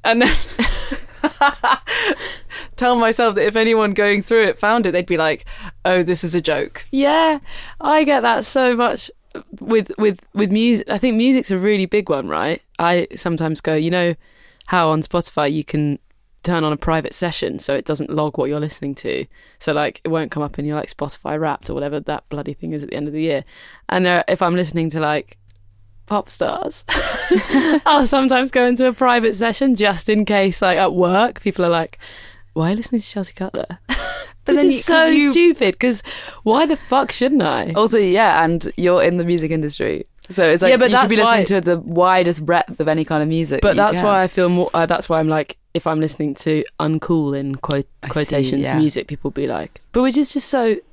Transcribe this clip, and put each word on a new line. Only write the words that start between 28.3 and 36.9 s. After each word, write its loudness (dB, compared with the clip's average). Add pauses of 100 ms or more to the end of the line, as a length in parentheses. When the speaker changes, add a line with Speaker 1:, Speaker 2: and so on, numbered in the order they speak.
Speaker 2:
go 2
into 2
a 2
private 2
session 0
just 0
in 2
case, 0
like, 2
at 2
work, 2
people -2
are 2
like, -2 (540)
"Why -2
are 0
you 0
listening -4
to -16
Chelsea -8
Cutler?" -8 (100)
<laughs> -2 (480)
Speaker 1:
But 4
Speaker 2:
Which 4
Speaker 1:
then 6
Speaker 2:
is 2
Speaker 1:
you, -2 (160)
'cause 6
Speaker 2:
so 4
Speaker 1:
you 4
Speaker 2:
stupid, 4
'cause 0 (400)
why 2
the 0
fuck 0